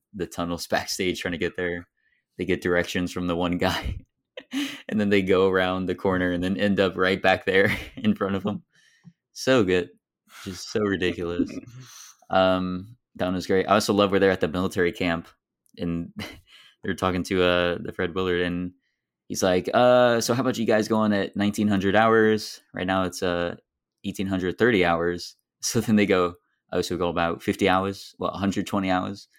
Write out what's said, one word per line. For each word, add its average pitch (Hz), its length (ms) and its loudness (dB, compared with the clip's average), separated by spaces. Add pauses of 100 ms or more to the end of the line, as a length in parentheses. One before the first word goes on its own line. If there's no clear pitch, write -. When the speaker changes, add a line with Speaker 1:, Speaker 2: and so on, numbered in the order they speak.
(120)
Speaker 1:
the 90 140 -6
tunnels 85 400 -6
<laughs> - 0 -
backstage 90 540 -4
trying 90 120 -6
to 85 60 -8
get 85 180 -4
there. 87 300 -6 (500)
They 92 80 -6
get 87 160 0
directions 87 520 0
from 90 160 -6
the 85 80 -2
one 87 220 -2
guy - 400 -4 (520)
<laughs> - 380 -8
and - 120 -2
then 104 100 0
they 101 120 4
go 95 260 4
around 92 380 0
the 90 80 -2
corner 90 380 0
and 87 100 -2
then 92 140 -2
end 101 240 0
up 92 160 0
right 92 260 0
back 95 240 2
there 98 240 4 (160)
<laughs> - 100 -20
in 107 200 0
front 98 180 -2
of 190 100 -4
him. 104 200 -6 (680)
So 131 280 2
good. 90 280 2 (540)
Just 95 280 -12
so 110 80 -2
ridiculous. 87 760 -2
Speaker 2:
<laughs> - 40 -10 (720)
Speaker 1:
Um, 92 640 0 (200)
that 90 100 -4
one 90 80 -2
was 87 120 -4
great. 95 200 2
I 98 80 4
also 107 200 2
love 101 160 4
where 95 100 2
they're 98 120 6
at 92 80 -2
the 87 80 0
military 90 440 -2
camp 85 360 -4 (500)
and 85 340 -6 (360)
<laughs> - 340 -20
they're 98 120 -4
talking 92 280 -2
to, 92 200 0
uh, 87 380 2
the - 120 -10
Fred 90 220 -6
Willard 92 280 -2
and 90 300 -4 (560)
he's 101 160 -6
like, 92 280 2
"Uh, 123 480 4
so 117 140 0
how 127 80 0
about 127 160 -2
you 113 80 -2
guys 107 220 2
go 113 80 2
on 107 180 2
at 98 220 -2
nineteen 104 320 2
hundred 95 280 2
hours? 110 640 4 (140)
Right 95 120 -6
now 95 180 0
it's, 90 180 -6
uh, 87 340 -2 (480)
eighteen 98 220 -6
hundred 92 320 -2
thirty 113 260 4
hours." 85 520 -2 (120)
<laughs> - 140 -20
So - 180 -2
then 107 160 2
they 104 80 6
go, 90 300 4 (360)
"Oh, 90 120 0
so - 120 -4
we 85 40 -4
go 87 100 0
about 85 340 -2
fifty 98 240 0
hours? 95 520 0
What, 90 160 -4
a 87 40 -10
hundred 98 280 -2
twenty 98 240 -2
hours?" 98 360 -4 (120)